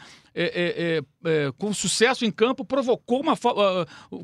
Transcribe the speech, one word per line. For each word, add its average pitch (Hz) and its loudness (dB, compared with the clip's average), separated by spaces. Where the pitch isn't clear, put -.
é, 170 -2
é, 170 -2
é, 156 2
é, 135 -2
com 208 -4
sucesso 226 2
em 208 2
campo, 240 0
provocou 254 0
uma 302 2
fa-, 240 0
ah, 185 2